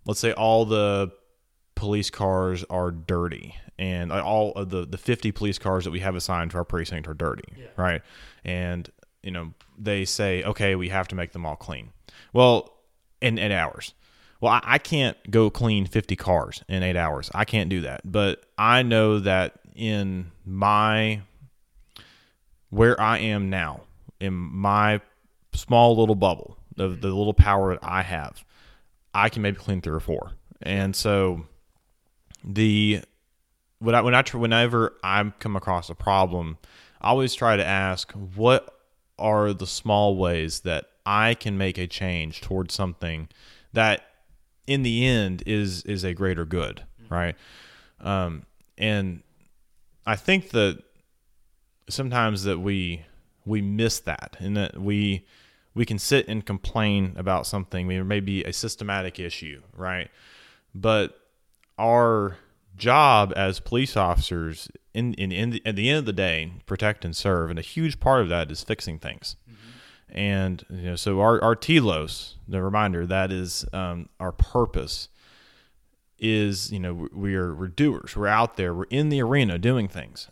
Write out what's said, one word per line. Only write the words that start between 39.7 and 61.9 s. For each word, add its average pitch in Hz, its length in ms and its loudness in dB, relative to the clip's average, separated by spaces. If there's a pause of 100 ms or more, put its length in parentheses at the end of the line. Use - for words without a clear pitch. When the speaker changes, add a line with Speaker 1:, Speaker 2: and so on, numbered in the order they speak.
Speaker 1:
ways 85 440 -2
that 80 260 -4 (200)
I 107 280 2
can 101 220 -6
make 95 220 -2
a 90 80 -4
change 85 540 -6
towards 92 340 -6
something 82 540 -6 (440)
that 107 300 2 (640)
in 139 160 0
the 120 240 2
end 101 400 2
is, 101 380 -2
is 98 180 -6
a 90 120 -4
greater 90 300 -2
good?" 78 380 -6 (200)
Speaker 2:
Mm-hmm. - 120 -10
Speaker 1:
Right? 85 220 -2 (640)
Um, 90 460 -4 (300)
and 98 460 -2 (840)
I 110 100 0
think 190 340 0
that 104 320 2 (1080)
sometimes 117 560 0
that 95 140 0
we, 90 460 -2 (400)
we 104 160 -2
miss 104 400 0
that, - 380 -8
and 98 180 -4
that 98 240 -4
we, 101 460 0 (480)
we 117 100 2
can 107 140 -4
sit - 300 2
and 107 160 -6
complain 101 720 0
about 92 300 -2
something. 92 420 -6
There 92 160 -4
may 104 160 -2
be 98 240 -4
a 90 80 -8
systematic 98 640 -6
issue, 82 420 -12 (140)
right? 92 340 -8 (640)
But 101 440 0 (600)
our 113 600 4 (380)